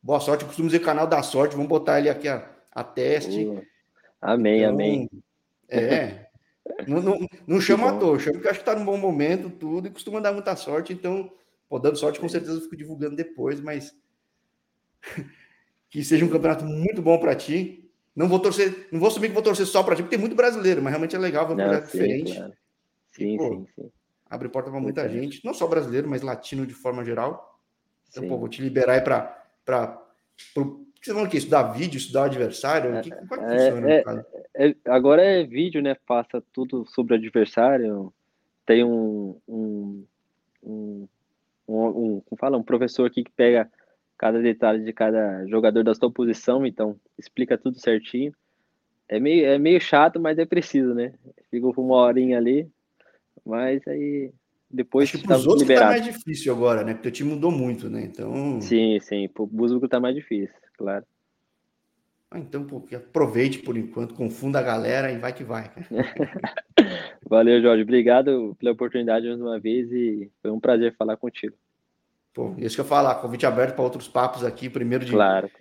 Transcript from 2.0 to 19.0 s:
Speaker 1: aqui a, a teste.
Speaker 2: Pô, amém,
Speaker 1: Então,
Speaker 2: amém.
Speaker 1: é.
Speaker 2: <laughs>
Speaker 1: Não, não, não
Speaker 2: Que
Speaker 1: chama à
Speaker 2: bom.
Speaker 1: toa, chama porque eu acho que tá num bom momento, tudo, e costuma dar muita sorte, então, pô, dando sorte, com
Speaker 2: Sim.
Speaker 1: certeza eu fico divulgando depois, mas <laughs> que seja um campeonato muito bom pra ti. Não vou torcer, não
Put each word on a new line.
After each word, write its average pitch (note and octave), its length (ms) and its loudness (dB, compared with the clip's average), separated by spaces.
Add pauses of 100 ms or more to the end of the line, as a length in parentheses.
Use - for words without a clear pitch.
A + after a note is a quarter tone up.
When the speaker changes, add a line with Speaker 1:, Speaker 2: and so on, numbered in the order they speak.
Speaker 1:
aqui C#3+ 200 -2
a, B2+ 200 -6 (240)
a A#2+ 100 -8
teste. A#2+ 600 -2
Speaker 2:
Pô, G#2 180 -8 (580)
amém, A2 440 2
Speaker 1:
Então, G#2 100 2
Speaker 2:
amém. G#2+ 360 0 (580)
Speaker 1:
é. B2 640 -2
Speaker 2:
<laughs> - 0 - (540)
Speaker 1:
Não, D#3 160 -2
não, F#3+ 160 0 (280)
não E3+ 120 0
Speaker 2:
Que - 20 2
Speaker 1:
chama A3+ 280 4
à - 40 2
Speaker 2:
bom. G#3 60 -4
Speaker 1:
toa, E3+ 220 2
chama D3 140 -4
porque - 120 -6
eu G3 60 2
acho - 80 -6
que - 60 -6
tá A3 100 0
num G#3+ 80 -6
bom G3 120 -2
momento, F#3 540 -2
tudo, E3+ 380 -8
e - 20 -12
costuma G#3+ 300 -10
dar G#3 120 0
muita G3+ 220 -4
sorte, E3+ 380 -6
então, F#3 380 -6 (380)
pô, C#3+ 100 -8
dando D3 200 2
sorte, D3 220 -2
com F3 80 -6
Speaker 2:
Sim. - 0 -
Speaker 1:
certeza E3 260 -6
eu D#3+ 60 -6
fico D#3+ 160 -16
divulgando D3 400 -10
depois, C#3+ 440 -6
mas D3 320 -10 (1080)
<laughs> - 880 -20
que D3 140 -8
seja A#3 200 4
um E3+ 40 2
campeonato D#3+ 360 0
muito E3 380 -4
bom E3 160 6
pra E3 160 2
ti. - 560 -6 (240)
Não E3+ 140 0
vou F3+ 100 4
torcer, F#3+ 540 0
não D#3+ 80 -2